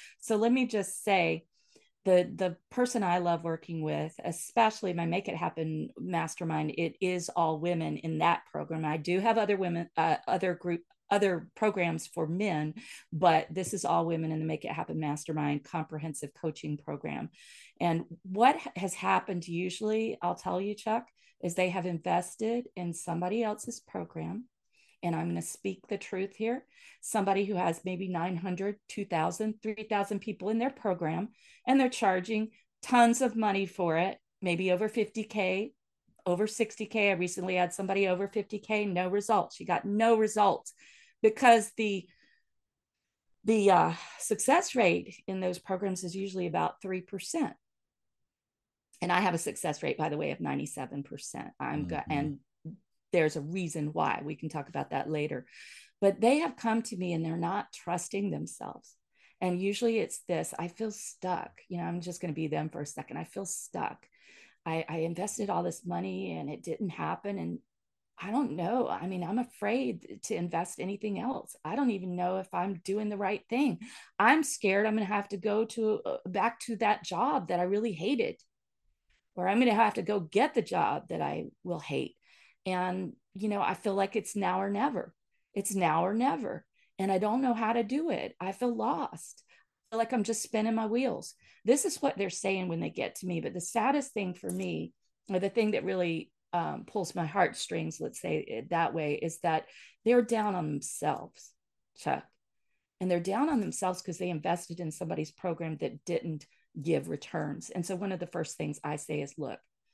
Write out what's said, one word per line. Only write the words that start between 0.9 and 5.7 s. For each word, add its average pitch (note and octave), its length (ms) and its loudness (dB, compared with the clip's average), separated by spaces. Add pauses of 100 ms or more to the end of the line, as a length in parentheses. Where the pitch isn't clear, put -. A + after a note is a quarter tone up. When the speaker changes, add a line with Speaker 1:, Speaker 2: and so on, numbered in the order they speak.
Speaker 1:
say, E3 400 2 (600)
the, F3+ 300 8
the F3+ 220 -2 (140)
person B3 340 2
I F3+ 140 4
love E3+ 260 2
working E3 360 -4
with, D3+ 320 -2 (120)
especially G#3+ 680 0
my E3+ 140 -2
Make F3 220 0
It E3 80 -4
Happen D#3+ 600 -4